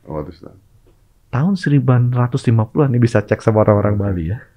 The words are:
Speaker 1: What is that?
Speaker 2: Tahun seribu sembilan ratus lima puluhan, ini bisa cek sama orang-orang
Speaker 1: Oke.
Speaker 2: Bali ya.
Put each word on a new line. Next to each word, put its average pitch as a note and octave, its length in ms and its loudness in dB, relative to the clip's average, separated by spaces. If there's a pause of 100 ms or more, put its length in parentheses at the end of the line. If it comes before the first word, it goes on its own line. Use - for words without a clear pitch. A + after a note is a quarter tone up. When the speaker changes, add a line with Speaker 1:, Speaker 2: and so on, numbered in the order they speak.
Speaker 1:
What D2 240 -10
is - 140 -20
that? - 180 -20 (720)
Speaker 2:
Tahun D#3+ 240 -2
seribu C#3+ 380 0
sembilan B2 240 2
ratus B2 280 -2
lima A2+ 200 2
puluhan, C#3 260 0
ini A#2+ 100 0
bisa A#2 200 2
cek - 200 -4
sama G#2+ 220 2
orang-orang G#2 320 2
Speaker 1:
Oke. G2+ 80 -2
Speaker 2:
Bali F#2 240 -4
ya. G2 120 -6 (180)